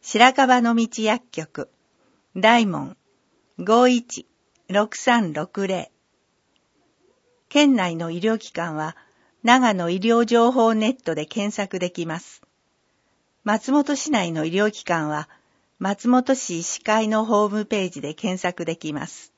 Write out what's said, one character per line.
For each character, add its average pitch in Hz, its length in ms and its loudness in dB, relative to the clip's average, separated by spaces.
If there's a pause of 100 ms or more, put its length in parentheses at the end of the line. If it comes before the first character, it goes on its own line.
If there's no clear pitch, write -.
白 240 300 4
樺 254 300 4
の 233 120 2
道 226 300 -2
薬 220 260 -2
局、 - 400 -10 (680)
大 220 280 4
門、 151 300 -6 (640)
五 226 300 4
一 240 360 -4 (440)
六 208 260 -2
三 226 380 0
六 185 340 -6
零。 185 240 -6 (1600)
県 285 260 4
内 180 220 -2
の 165 140 -6
医 170 80 -8
療 220 180 0
機 - 140 -14
関 170 260 -6
は、 156 180 -6 (480)
長 240 300 4
野 175 160 -2
医 185 80 -2
療 233 260 2
情 233 300 4
報 226 200 4
ネ 220 180 0
ッ 262 120 -8
ト 160 100 -4
で 156 120 -6
検 208 280 -6
索 190 260 -6
で 180 120 -4
き 170 140 -8
ま 165 160 -8
す。 - 200 -20 (1000)
松 220 300 -2
本 285 240 2
市 311 140 -8
内 185 200 0
の 160 140 -4
医 165 60 -4
療 208 200 0
機 - 140 -18
関 160 240 -2
は、 151 180 -6 (520)
松 202 280 -4
本 254 260 2
市 180 260 -6
医 165 40 -8
師 - 180 -10
会 214 280 0
の 220 160 0
ホ 208 220 2
ー - 20 -4
ム 208 160 -4
ペ 196 220 -4
ー - 20 -6
ジ 147 100 -12
で 147 140 -8
検 185 280 -6
索 180 220 -4
で 165 140 -6
き 151 160 -8
ま 147 120 -8
す。 - 320 -20